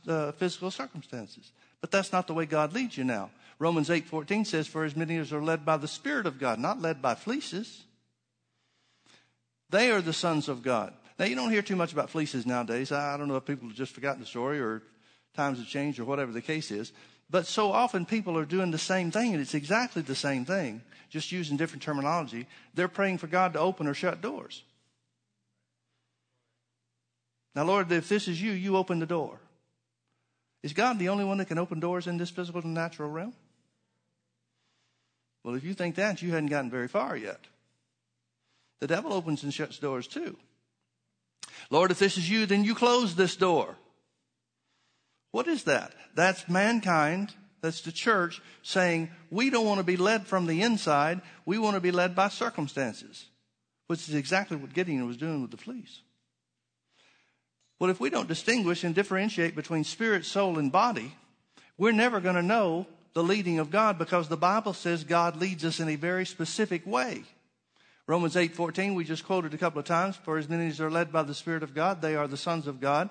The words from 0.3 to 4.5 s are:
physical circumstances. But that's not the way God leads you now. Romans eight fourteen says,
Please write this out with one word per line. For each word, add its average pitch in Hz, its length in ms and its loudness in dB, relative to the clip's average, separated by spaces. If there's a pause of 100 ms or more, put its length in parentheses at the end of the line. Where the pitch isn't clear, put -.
physical 180 380 -4
circumstances. - 840 -12 (280)
But 165 100 -8
that's 196 220 0
not 185 140 2
the 160 80 -6
way 160 120 0
God 151 260 2
leads 240 240 -4
you 131 80 -2
now. 110 260 -2 (300)
Romans 160 300 2
eight 170 180 0
fourteen 160 360 -2
says, 160 220 0